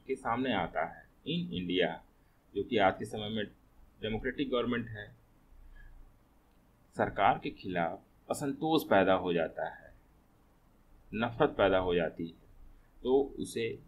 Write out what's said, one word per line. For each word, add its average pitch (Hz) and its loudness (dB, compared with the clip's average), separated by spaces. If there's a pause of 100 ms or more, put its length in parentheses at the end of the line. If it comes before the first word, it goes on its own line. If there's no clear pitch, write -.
के 131 -2
सामने 123 -2
आता 82 0
है। - -10 (220)
In 175 -4
India, 87 0 (600)
जो 101 -2
कि 117 0
आज 95 6
के 113 -6
समय 110 -6
में 107 -4 (560)
democratic 123 -4
government 120 -2
है, 104 -14 (1700)
सरकार 101 2
के - -6
खिलाफ 87 -4 (280)
असंतोष 147 0
पैदा 95 6
हो 90 2
जाता 80 -2
है, - -18 (1200)
नफरत 120 0
पैदा 95 4
हो 90 2
जाती 82 0
है, 82 -16 (680)
तो 135 2
उसे - -6